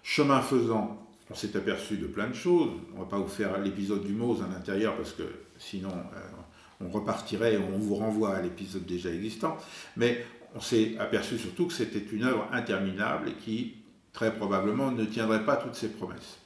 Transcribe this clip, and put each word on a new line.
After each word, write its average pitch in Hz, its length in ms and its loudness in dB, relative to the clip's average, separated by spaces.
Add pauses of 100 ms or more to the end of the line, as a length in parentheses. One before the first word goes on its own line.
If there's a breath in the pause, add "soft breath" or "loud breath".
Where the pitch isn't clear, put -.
chemin 139 380 6
faisant, 113 580 2 (300)
on 110 40 -12
s'est 104 220 -4
aperçu 101 400 0
de - 120 -4
plein 104 200 -2
de 123 80 -4
choses. 170 360 4 (220)
On 95 60 -10
va 90 60 -6
pas 101 140 -2
vous 90 100 0
faire 98 320 0
l'épisode 98 420 0
du 101 80 -4
Mose 113 300 2
à 92 120 -4
l'intérieur 98 440 0
parce - 160 -6
que 82 100 -6 (340)
sinon, 95 340 -6
euh, - 280 -8 (640 loud breath)
on 90 60 -6
repartirait 104 640 2
et 104 60 6
on 95 180 0
vous 104 160 2
renvoie 104 400 2
à 92 80 -2
l'épisode 90 460 -6
déjà 87 260 -2
existant. 110 420 -2 (420 loud breath)
Mais 120 280 2 (300)
on 120 40 -10
s'est 110 380 4
aperçu 107 400 0
surtout 113 300 -2
que - 60 -4
c'était 110 260 -2
une 107 240 -2
œuvre 113 280 2
interminable 104 760 0
et - 40 -6
qui, 117 420 -6 (380)
très 110 200 2
probablement, 107 560 2
ne 113 160 2
tiendrait 110 400 2
pas 139 120 4
toutes - 180 -4
ses 110 140 -4
promesses. - 560 -10